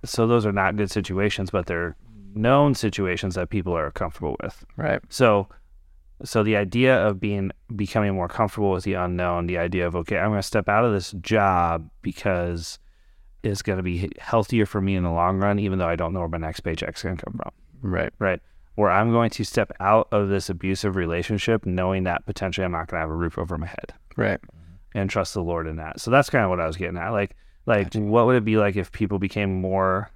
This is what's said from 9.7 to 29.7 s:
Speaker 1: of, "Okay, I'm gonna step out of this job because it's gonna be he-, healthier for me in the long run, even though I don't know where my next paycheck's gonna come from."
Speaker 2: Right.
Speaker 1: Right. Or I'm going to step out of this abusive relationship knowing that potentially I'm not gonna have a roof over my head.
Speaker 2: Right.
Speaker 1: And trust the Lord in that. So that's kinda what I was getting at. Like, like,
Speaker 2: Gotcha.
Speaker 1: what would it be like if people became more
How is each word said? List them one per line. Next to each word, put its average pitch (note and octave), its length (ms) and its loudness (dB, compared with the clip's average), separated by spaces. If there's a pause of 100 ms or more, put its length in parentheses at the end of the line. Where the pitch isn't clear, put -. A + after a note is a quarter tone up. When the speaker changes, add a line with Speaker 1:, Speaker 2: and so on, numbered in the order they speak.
Speaker 1:
of, E2+ 80 -2
"Okay, F2 220 -2
I'm G2 140 2
gonna G2+ 120 0
step - 240 0
out G#2 160 4
of A#2+ 100 4
this F#2 180 -2 (100)
job F2 680 2 (120)
because F2 760 -4 (640)
it's G2+ 180 -2
gonna F#2+ 220 -2
be F2+ 160 -2
he-, G2 200 -4
healthier A2 460 2
for G2+ 160 -2
me G2 140 2
in F2+ 80 0
the E2+ 80 0
long F2 280 2
run, G2+ 200 2
even F#2+ 200 0
though F2 80 0
I E2+ 80 0
don't E2+ 180 -2
know F#2+ 80 -4
where E2 80 -4
my E2 80 -4
next D#2+ 240 -6
paycheck's - 420 -6
gonna F#2 140 -4
come - 160 -10
from." - 180 -10 (300)
Speaker 2:
Right. F2 380 -2
Speaker 1:
Right. F#2+ 220 0 (360)
Or G#2 120 4
I'm G#2 220 4
going A#2 200 4
to - 120 -6
step - 360 0
out G#2 320 4
of G#2 180 2
this G2 200 -2
abusive F#2+ 460 -2
relationship F#2+ 680 0
knowing F#2 400 0
that F2 200 -2
potentially F#2+ 400 -4
I'm F2+ 60 -2
not E2 160 -4
gonna E2+ 140 -4
have D#2+ 100 -4
a D#2+ 40 -4
roof E2+ 220 -2
over E2+ 200 -4
my E2 100 -6
head. - 260 -14 (240)
Speaker 2:
Right. G#2 220 0 (560)
Speaker 1:
And G2 140 -2
trust - 260 -2
the F#2+ 80 -2
Lord E2 240 -4
in D#2 80 -8
that. D#2+ 240 -10
So - 100 -8
that's C3+ 220 6
kinda G#2+ 180 2
what F2+ 100 0
I E2 80 0
was D#2+ 100 -4
getting F2 200 -4
at. F2 120 -4
Like, G2+ 260 0 (320)
like, G2+ 240 2
Speaker 2:
Gotcha. A2 100 -2
Speaker 1:
what A2 240 4
would B2+ 120 6
it A2+ 80 2
be G#2+ 120 2
like G2+ 180 4
if F#2+ 160 -4
people G2+ 280 -2
became F#2+ 420 -2
more F#2+ 540 0